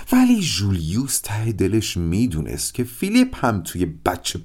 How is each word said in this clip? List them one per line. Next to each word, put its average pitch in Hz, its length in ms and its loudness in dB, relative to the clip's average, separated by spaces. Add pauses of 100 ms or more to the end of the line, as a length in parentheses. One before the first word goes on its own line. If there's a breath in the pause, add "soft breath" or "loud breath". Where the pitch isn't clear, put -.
(120)
ولی 247 300 6
جولیوس 98 840 0
ته 110 280 -2
دلش 101 460 0
می‌دونست 82 760 0
که 123 100 -4
فیلیپ 226 600 0
هم 107 180 2
توی 90 220 -2
بچه - 580 -8